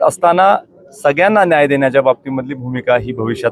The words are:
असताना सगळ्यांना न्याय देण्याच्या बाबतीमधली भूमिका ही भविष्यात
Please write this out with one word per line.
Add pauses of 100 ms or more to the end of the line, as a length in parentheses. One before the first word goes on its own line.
असताना (460)
सगळ्यांना
न्याय
देण्याच्या
बाबतीमधली
भूमिका
ही
भविष्यात